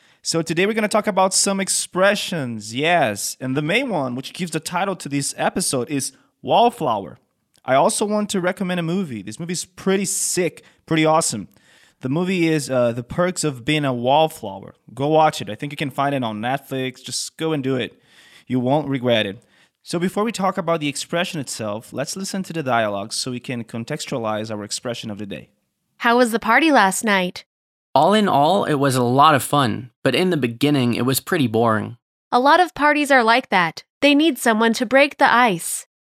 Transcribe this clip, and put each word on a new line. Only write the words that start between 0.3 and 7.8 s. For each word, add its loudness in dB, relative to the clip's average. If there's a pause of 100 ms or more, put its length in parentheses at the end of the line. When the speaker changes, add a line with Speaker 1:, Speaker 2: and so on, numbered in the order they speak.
Speaker 1:
today 0
we're -2
gonna -2
talk 0
about 2
some 0
expressions, -2
yes. 0
And -4
the 0
main -2
one, -4
which -10
gives -8
the -4
title -4
to -14
this -4
episode, -2
is -4 (300)
wallflower. 0 (440)
I 0
also 2